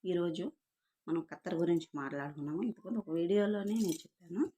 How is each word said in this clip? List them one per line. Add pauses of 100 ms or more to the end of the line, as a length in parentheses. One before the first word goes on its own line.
ఈరోజు (600)
మనం
ఖత్తర్
గురించి
మాట్లాడుకున్నాము.
ఇంతకుముందు
ఒక
వీడియోలోనే
నేను
చెప్పాను. (140)